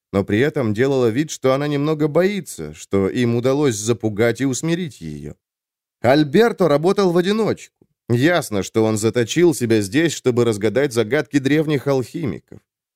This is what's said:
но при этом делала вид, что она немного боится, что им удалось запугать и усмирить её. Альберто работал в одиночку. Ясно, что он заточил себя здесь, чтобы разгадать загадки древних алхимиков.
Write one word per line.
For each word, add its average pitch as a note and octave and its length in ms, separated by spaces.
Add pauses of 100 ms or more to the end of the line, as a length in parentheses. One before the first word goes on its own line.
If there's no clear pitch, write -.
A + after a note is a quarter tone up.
(120)
но G2 120
при G#2 160
этом C3 340
делала B2+ 340
вид, C3+ 240
что C3 220
она C#3+ 140
немного D3 400
боится, E3 640
что G2 360
им A#2 260
удалось C3 400
запугать A2 640
и C3+ 40
усмирить D#3+ 560
её. D2+ 340 (680)
Альберто D#3 640
работал F3+ 440
в E3+ 60
одиночку. F#3 720 (220)
Ясно, A#2+ 540
что A2 200
он A2 140
заточил A#2+ 560
себя A2+ 280
здесь, B2 300
чтобы B2 320
разгадать A2+ 480
загадки A#2+ 480
древних C#3+ 480
алхимиков. C3+ 720 (360)